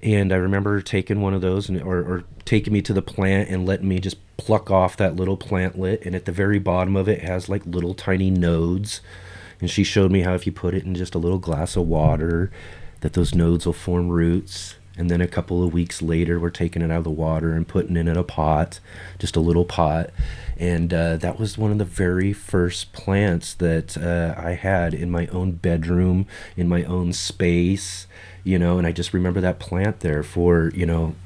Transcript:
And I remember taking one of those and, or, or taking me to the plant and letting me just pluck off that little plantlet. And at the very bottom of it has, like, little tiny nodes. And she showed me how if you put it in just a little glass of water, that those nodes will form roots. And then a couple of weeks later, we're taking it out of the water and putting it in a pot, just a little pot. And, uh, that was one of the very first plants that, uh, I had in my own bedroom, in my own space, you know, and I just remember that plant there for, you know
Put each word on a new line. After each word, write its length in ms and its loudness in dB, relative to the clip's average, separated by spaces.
And 300 4
I 40 4
remember 440 2
taking 400 -2
one 140 2
of 60 0
those 280 -2
and, 140 0
or, 160 -2
or 240 -4
taking 300 2
me 80 4
to 120 -2
the 100 2
plant 460 0
and 180 -2
letting 200 0
me 120 0
just 180 -6
pluck 340 0
off 260 4
that 180 2
little 220 0
plantlet. 680 -2
And 120 -6
at 100 -6
the 60 -4
very 260 2
bottom 380 0
of 120 2
it 140 0
has, 280 -6
like, 180 -4
little 260 -2
tiny 380 2
nodes. 680 2
And 100 -2
she 140 2
showed 280 4
me 100 4
how 120 2
if 140 -2
you 40 -2
put 220 -4
it 120 -2
in 100 -4
just 180 -6
a 60 -2
little 180 0
glass 380 -2
of 120 2
water, 600 2
that 120 -2
those 220 2
nodes 320 4
will 60 0
form 360 0
roots. 640 0
And 120 0
then 120 2
a 60 2
couple 360 0
of 80 2
weeks 300 -2
later, 380 0
we're 100 0
taking 320 -2
it 100 0
out 80 0
of 60 -2
the 60 -4
water 420 0
and 140 0
putting 280 -2
it 120 0
in 100 2
a 60 0
pot, 560 0
just 160 -4
a 40 4
little 260 4
pot. 440 0
And, 360 0
uh, 240 0
that 220 -4
was 200 -4
one 120 0
of 60 0
the 80 0
very 480 0
first 580 -2
plants 640 0
that, 420 0
uh, 380 -2
I 180 -6
had 420 0
in 160 -4
my 160 -2
own 260 -2
bedroom, 720 2
in 100 0
my 160 2
own 300 -2
space, 920 0
you 160 2
know, 180 4
and 80 2
I 60 2
just 220 -4
remember 280 2
that 180 0
plant 420 -2
there 220 0
for, 520 4
you 100 0
know 300 0